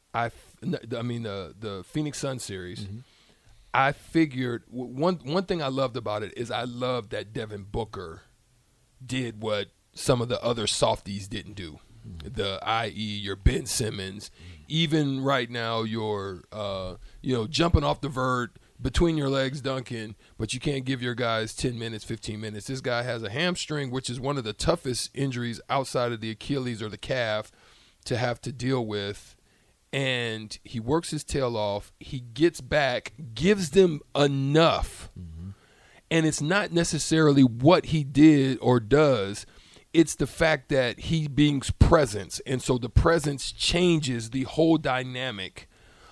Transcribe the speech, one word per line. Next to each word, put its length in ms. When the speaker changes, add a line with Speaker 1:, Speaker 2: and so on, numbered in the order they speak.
Speaker 1:
I 140
f-, 340
n-, 160
I 60
mean, 220
the, 340
the 280
Phoenix 340
Suns 240
series, 380
Speaker 2:
Mm-hmm. 160
Speaker 1:
I 200
figured, 800
w-, 200
one, 240
one 200
thing 160
I 60
loved 280
about 280
it 120
is 140
I 140
loved 480
that 220
Devin 380
Booker 520
did 380
what 240
some 300
of 60
the 140
other 220
softies 640
didn't 260
do. 260
Speaker 2:
Mm-hmm. 260
Speaker 1:
The, 300
I 240
E, 320
your 160
Ben 320
Simmons, 640
Speaker 2:
Mm-hmm. 360
Speaker 1:
even 540
right 280
now, 320
your, 680
uh, 440
you 140
know, 120
jumping 360
off 180
the 80
vert, 420
between 360
your 120
legs 300
dunking, 560
but 160
you 80
can't 240
give 160
your 120
guys 400
ten 240
minutes, 280
fifteen 340
minutes. 280
This 120
guy 240
has 200
a 60
hamstring, 640
which 180
is 120
one 160
of 80
the 80
toughest 600
injuries 460
outside 440
of 80
the 100
Achilles 500
or 60
the 100
calf 540
to 100
have 240
to 140
deal 320
with. 500
And 720
he 160
works 320
his 120
tail 340
off. 420
He 200
gets 420
back, 520
gives 380
them 300
enough. 920
Speaker 2:
Mm-hmm. 300
Speaker 1:
And 140
it's 160
not 300
necessarily 720
what 440
he 160
did 580
or 180
does. 640
It's 220
the 120
fact 420
that 320
he 260
brings 440
presence. 760
And 160
so 160
the 120
presence 640
changes 800
the 140
whole 340
dynamic 920